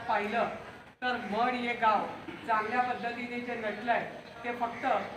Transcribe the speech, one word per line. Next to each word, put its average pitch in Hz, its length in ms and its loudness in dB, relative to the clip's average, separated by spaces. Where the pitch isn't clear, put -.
पाहिलं, 208 400 2
तर 247 140 2
मड 240 220 4
हे 240 220 0
गाव 220 320 4
चांगल्या 226 340 2
पद्धतीने 240 600 -2
जे 240 140 -4
नटलंय, 220 520 0
ते 240 80 -2
फक्त 240 340 -2